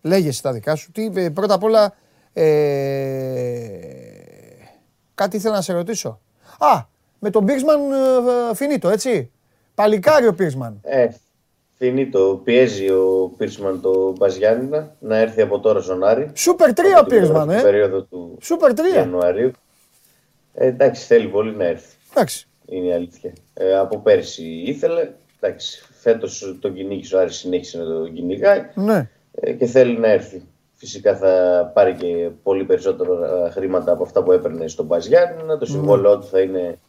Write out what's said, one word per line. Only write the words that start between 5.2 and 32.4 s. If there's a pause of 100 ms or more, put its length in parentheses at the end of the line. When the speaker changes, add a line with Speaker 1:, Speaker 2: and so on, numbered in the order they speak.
Speaker 1:
ήθελα
να
σε
ρωτήσω. (400)
Α, (360)
με
τον
Πίρσμαν, (720)
ε,
φινίτο,
έτσι; (440)
Παλικάρι
ο
Πίρσμαν.
Speaker 2:
Ε, (720)
φινίτο.
Πιέζει
ο
Πίρσμαν
το
Μπαζιάννινα
να
έρθει
από
τώρα
στον
Άρη.
Speaker 1:
Σούπερ
τρία
Speaker 2:
Από
Speaker 1:
ο
Speaker 2:
την
Speaker 1:
Πίρσμαν,
ε.
Speaker 2:
περίοδο
του
Speaker 1:
Σούπερ
τρία.
Speaker 2:
Ιανουαρίου. (1000)
Ε,
εντάξει,
θέλει
πολύ
να
έρθει. (160)
Speaker 1:
Εντάξει. (180)
Speaker 2:
Είναι
η
αλήθεια. (200)
Ε,
από
πέρσι (220)
ήθελε. (300)
Εντάξει, (100)
φέτος
τον
κυνήγησε
ο
Άρης,
συνέχισε
να
τον
κυνηγάει. (120)
Speaker 1:
Ναι. (220)
Speaker 2:
Ε,
και
θέλει
να
έρθει. (340)
Φυσικά
θα
πάρει
και (140)